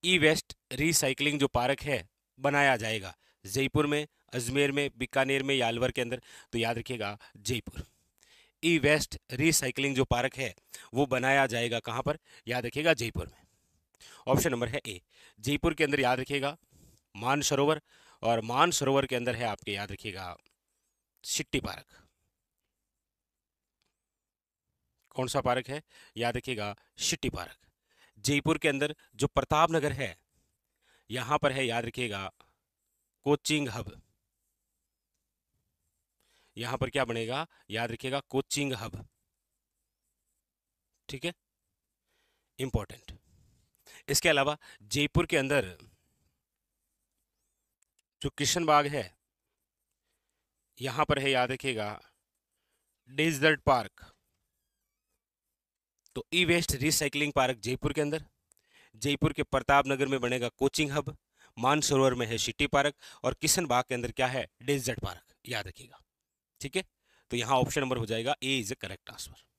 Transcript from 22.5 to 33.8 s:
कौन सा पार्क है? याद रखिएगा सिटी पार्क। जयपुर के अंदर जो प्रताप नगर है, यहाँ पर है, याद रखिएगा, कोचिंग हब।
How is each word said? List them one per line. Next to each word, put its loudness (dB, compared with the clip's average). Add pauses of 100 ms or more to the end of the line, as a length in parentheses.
कौन -4
सा 0
पार्क 0
है? -8 (340)
याद 0
रखिएगा -6 (240)
सिटी -2
पार्क। -10 (600)
जयपुर 2
के 2
अंदर -2 (200)
जो 0
प्रताप 4
नगर 2
है, -6 (960)
यहाँ -2
पर 2
है, 0
याद -2
रखिएगा, -6 (920)
कोचिंग 2
हब। -10 (2750)